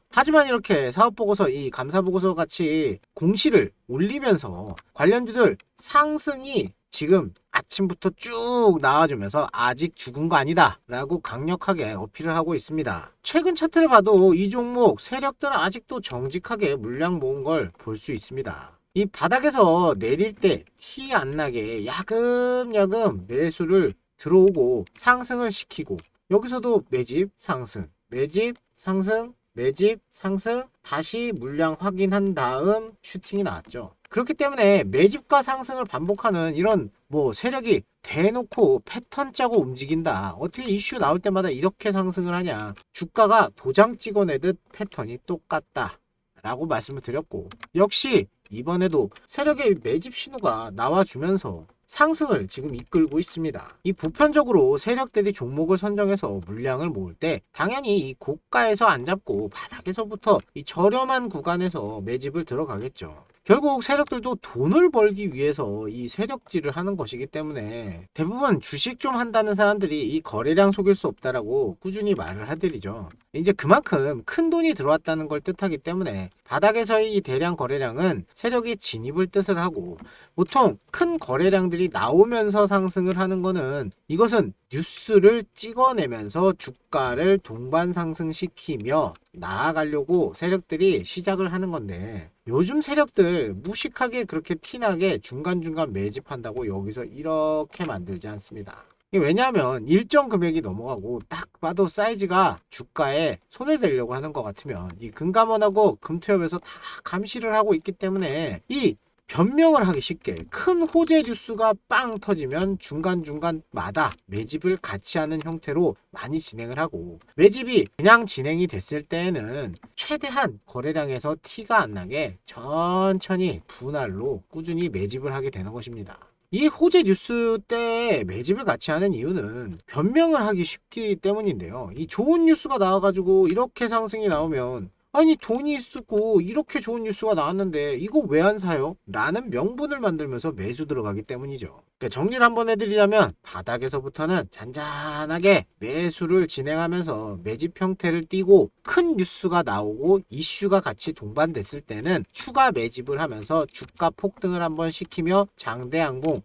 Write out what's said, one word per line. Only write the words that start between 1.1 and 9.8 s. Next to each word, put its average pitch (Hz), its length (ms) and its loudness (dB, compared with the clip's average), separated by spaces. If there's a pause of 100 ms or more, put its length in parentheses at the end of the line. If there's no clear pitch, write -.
이 135 220 -2
감사보고서 180 640 0
같이 156 640 -2 (140)
공시를 190 580 4 (160)
올리면서 151 880 -2 (160)
관련주들 226 640 2 (220)
상승이 285 920 0 (220)
지금 151 420 2 (180)
아침부터 - 640 -2
쭉 233 640 2
나와주면서 139 720 2
"아직 123 460 -2